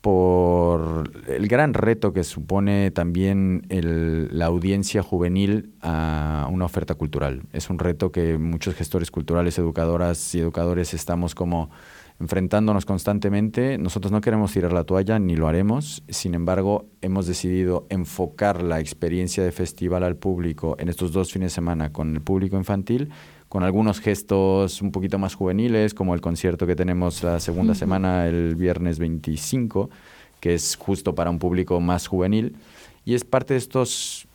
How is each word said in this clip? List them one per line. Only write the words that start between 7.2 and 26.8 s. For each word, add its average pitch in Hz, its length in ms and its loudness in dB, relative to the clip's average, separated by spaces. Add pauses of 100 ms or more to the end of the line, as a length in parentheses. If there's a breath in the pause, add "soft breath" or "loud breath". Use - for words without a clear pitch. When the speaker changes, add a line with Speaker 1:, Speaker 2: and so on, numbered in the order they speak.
Speaker 1:
Es - 160 -6
un 87 100 -2
reto 87 320 0
que 82 260 0
muchos 82 380 -2
gestores 85 360 -4
culturales, 85 460 0
educadoras 85 760 0
y 87 40 2
educadores 85 540 0
estamos 85 420 -4
como 85 340 -2 (500 loud breath)
enfrentándonos 95 680 0
constantemente. 104 920 0
Nosotros 92 340 -4
no 107 100 2
queremos 107 300 2
tirar 87 220 0
la 87 100 2
toalla, 95 360 2
ni 90 160 2
lo 80 120 2
haremos. 104 600 0
Sin 90 260 -4
embargo, 95 500 0 (160)
hemos 95 240 0
decidido 90 640 0
enfocar 92 720 -2
la 82 180 0
experiencia 87 640 -2
de 90 80 0
festival 90 520 -2
al 87 140 0
público 85 600 -2
en 82 100 -4
estos 87 240 -4
dos 92 180 0
fines 92 200 -4
de - 40 -10
semana 82 360 -2
con 78 240 -4
el 73 60 -4
público 95 360 0
infantil, 104 520 -2 (400 loud breath)
con 98 140 -2
algunos 101 360 2
gestos 98 840 2
un 101 100 -2
poquito 95 280 -2
más 95 160 -2
juveniles, 107 580 2
como 90 220 0
el 85 60 -2
concierto 85 440 0
que 87 100 2
tenemos 90 480 0